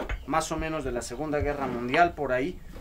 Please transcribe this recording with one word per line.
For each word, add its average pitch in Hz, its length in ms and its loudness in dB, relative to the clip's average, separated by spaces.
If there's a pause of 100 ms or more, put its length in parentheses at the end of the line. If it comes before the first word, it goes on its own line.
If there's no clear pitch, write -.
(260)
más 156 260 2
o 160 60 0
menos 160 260 -2
de 131 80 -2
la 120 120 -2
Segunda 147 360 -2
Guerra 143 280 0
Mundial, 127 480 4
por 139 160 -2
ahí. 127 280 0 (220)